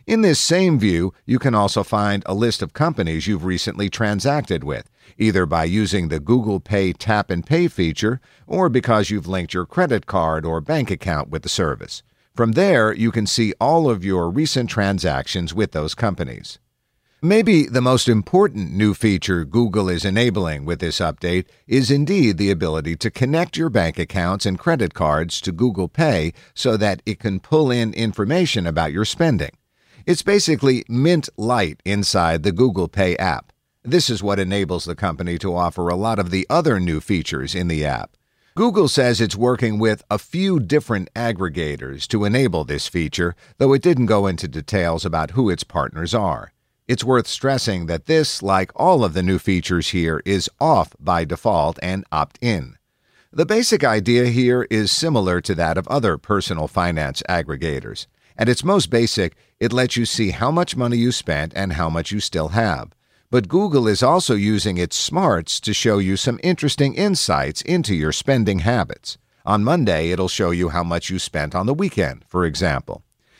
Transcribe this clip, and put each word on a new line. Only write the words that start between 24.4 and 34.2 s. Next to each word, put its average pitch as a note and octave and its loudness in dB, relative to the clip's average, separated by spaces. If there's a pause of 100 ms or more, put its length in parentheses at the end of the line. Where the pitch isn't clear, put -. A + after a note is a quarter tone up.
and F#2 -2
credit B2 0
cards D#2+ -2
to F#2+ -4
Google F#2 0
Pay F#2 0 (200)
so A#2 0
that G2+ 0
it G#2 -6
can G2 -4
pull D#3 2
in A#2 0
information A2+ 0
about D#2 -2
your F#2 -2
spending. A#2 0 (520)
It's E3+ 0
basically D3+ 2
Mint C#3+ 2
Lite G#2 0
inside F2 0
the G2 0
Google F2+ 2
Pay F#2 0
app. - -4 (320)
This C#3+ 2
is G#2 -4